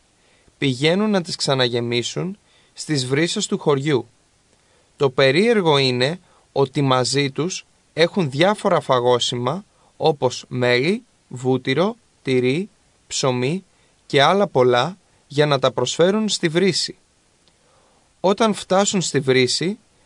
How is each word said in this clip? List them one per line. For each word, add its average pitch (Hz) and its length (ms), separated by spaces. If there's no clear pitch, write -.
πηγαίνουν 156 520
να 196 120
τις 160 140
ξαναγεμίσουν 123 1040
στις 139 320
βρύσες 160 400
του - 120
χωριού. 143 500
Το 143 120
περίεργο 160 680
είναι 135 420
ότι 139 300
μαζί 135 500
τους 160 340
έχουν 170 360
διάφορα 175 500
φαγόσιμα, 123 840
όπως 143 500
μέλι, 127 560
βούτυρο, 131 680
τυρί, 131 460
ψωμί 135 560
και 139 160
άλλα 185 260
πολλά, 127 500
για 143 180
να 143 140
τα 131 120
προσφέρουν 190 580
στη - 180
βρύση. 170 500
Όταν 208 340
φτάσουν 196 480
στη 147 180
βρύση, 131 580